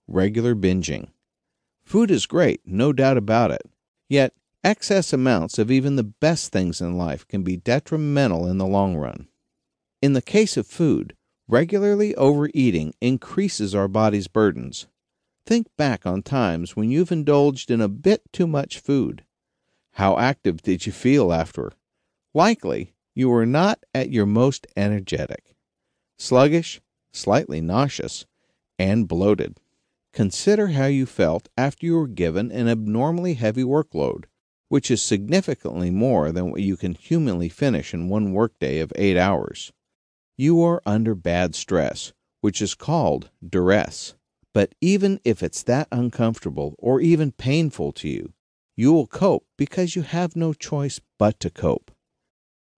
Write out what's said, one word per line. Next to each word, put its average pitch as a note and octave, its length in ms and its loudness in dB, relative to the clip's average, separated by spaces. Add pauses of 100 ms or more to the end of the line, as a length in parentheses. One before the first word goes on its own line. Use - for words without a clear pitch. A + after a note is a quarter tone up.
regular A2 480 0
binging. F2+ 540 0 (800)
Food G#3 260 2
is B2+ 140 2
great, D#3 400 2
no A2+ 260 0
doubt C3+ 240 2
about A2 360 2
it. - 100 -6 (480)
Yet, C#3 240 2 (320)
excess G3 480 0
amounts B2 440 0
of A2+ 140 0
even C3+ 240 2
the B2 80 0
best D#3 480 -2
things F2+ 300 -2
in F2 160 -4
life D#2+ 280 -4
can G2 180 -6
be F#2 120 -4
detrimental C3 920 -2
in F#2 100 0
the F#2+ 100 0
long G2 300 2
run. B1 320 -8 (720)
In C#3 100 2
the C3 100 0
case G#3 360 0
of G#2+ 100 -2
food, G#2 480 -2 (320)
regularly G3+ 680 2
overeating C3+ 840 2
increases B2 720 -2
our G2+ 140 0
body's G2+ 400 0
burdens. F2+ 600 0 (580)
Think A3+ 220 0 (100)
back D3 280 -2
on F#2 160 -2
times F2 540 -2
when A2 160 0
you've E3+ 220 0
indulged C#3+ 580 2
in A#2 80 2
a G#2+ 80 2
bit A#2+ 360 0 (100)
too F3 140 0
much D3 320 -4
food. A#2 440 -2 (720)
How G2 240 2
active A2 440 0
did F#2 240 -2
you G#2 60 -4
feel B2 400 2
after? D#2+ 400 -4 (640)
Likely, D3 600 0 (180)
you B2+ 160 0
were A#2 160 4
not D#3+ 340 2 (140)
at C3 160 -4
your A2 160 2
most A#2+ 500 0
energetic. G2+ 800 -4 (640)
Sluggish, D3 640 2 (320)
slightly F#2+ 480 -2
nauseous, A2 640 -2 (520)
and G2 300 0
bloated. F#2 500 0 (540)
Consider G3+ 560 0
how C#3 200 0
you C3+ 180 0
felt E2+ 420 0 (100)
after C3+ 280 -2
you E3+ 100 0
were D#3 140 0
given F2+ 420 -2
an A#2 160 -2
abnormally C3 680 -2
heavy A#2 280 -2
workload, B2 640 -2 (420)
which C#3 240 0
is A2+ 100 2
significantly G#2 920 -2
more G2 380 2
than F2 220 -4
what F#2+ 100 -6
you G2 140 -2
can F2+ 180 -6
humanly G#2+ 540 -2
finish G#2 460 -4
in F2 160 -6
one G2+ 240 -2
workday D#2+ 460 -2
of D#2+ 180 -4
eight F#2+ 180 2
hours. F2 560 0 (640)
You E3 260 4
are E3+ 240 2
under G#2+ 300 0
bad F2 400 -2
stress, - 560 -4 (300)
which G#2 200 -2
is G2+ 140 -4
called A#2+ 540 -2 (180)
duress. F#2 680 0 (380)
But G2+ 280 0
even G3 420 2
if A2+ 180 0
it's - 220 -6
that C3 260 0
uncomfortable A2+ 920 -4
or C3 200 2
even D#3 320 2
painful C3 640 -2
to - 160 -8
you, A1 240 -8 (440)
you B2+ 140 4
will D3+ 160 4
cope - 380 -2 (100)
because F3 400 -4
you F3+ 60 -2
have E3+ 340 -4
no E3 160 -2
choice C#3+ 480 -6 (180)
but G#2 220 0
to F2+ 100 -6
cope. - 420 -4 (880)